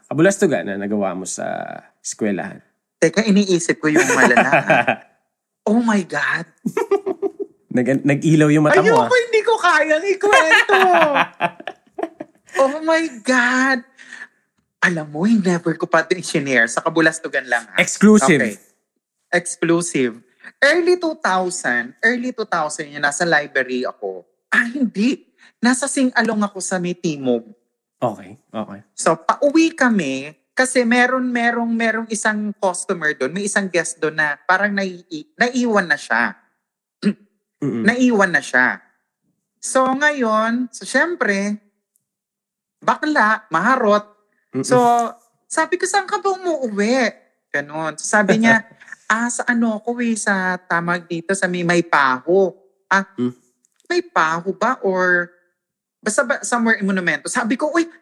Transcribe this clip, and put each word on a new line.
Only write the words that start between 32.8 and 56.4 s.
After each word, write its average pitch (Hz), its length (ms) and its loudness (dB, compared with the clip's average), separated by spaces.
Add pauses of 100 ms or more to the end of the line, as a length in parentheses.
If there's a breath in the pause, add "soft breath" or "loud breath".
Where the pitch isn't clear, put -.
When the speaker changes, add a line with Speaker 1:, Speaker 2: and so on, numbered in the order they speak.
Speaker 2:
doon, 135 160 -4
may 202 160 -6
isang 202 220 -2
guest 165 280 -4
doon 156 200 -4
na 151 220 -2
parang 196 360 0
nai-, 185 300 -6 (300)
naiwan 240 520 0
na 151 100 -2
siya. 117 380 -2 (640)
<clears throat> - 600 -8
Speaker 1:
Mm-mm. 117 240 -2
Speaker 2:
Naiwan 226 480 2
na 147 80 0
siya. 123 400 0 (760)
So, - 300 0
ngayon, 247 840 0
so, - 120 -18
syempre, 208 800 -2 (1160)
bakla, 240 720 0
maharot. 208 600 2 (420)
Speaker 1:
Mm-mm. - 140 -4
Speaker 2:
So, 247 160 4 (640)
sabi 320 320 -2
ko, 370 80 -4
"Saan 381 240 -2
ka 415 100 -2
ba 392 140 -2
umuuwi?" 262 800 -2 (380)
Ganun. 151 440 -6
So, - 140 -10
sabi 214 320 2
niya, 226 240 4 (200)
Speaker 1:
<laughs> - 280 -6
Speaker 2:
"Ah, 233 160 -2
sa 240 160 -6
ano 233 320 0
ako 240 240 -6
eh, 233 160 -2
sa 185 420 -2
tamag 170 460 -4
dito, 170 280 -6
sa 190 140 -4
may, 180 160 -2
may 170 220 2
paho." 165 720 2 (320)
"Ah, 196 160 2 (100)
Speaker 1:
Mm. 123 220 -4 (500)
Speaker 2:
may 349 160 -2
paho 175 480 -2
ba? 226 300 -2
Or 180 480 0 (720)
basta 233 240 -2
ba, 254 160 -4